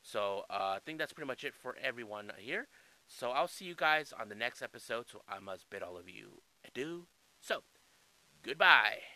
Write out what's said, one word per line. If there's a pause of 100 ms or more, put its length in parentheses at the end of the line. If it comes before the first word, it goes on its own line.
So,
uh,
I
think
that's
pretty
much
it
for
everyone
here. (400)
So
I'll
see
you
guys
on
the
next
episode,
so
I
must
bid
all
of
you (260)
adieu. (320)
So, (800)
goodbye. (120)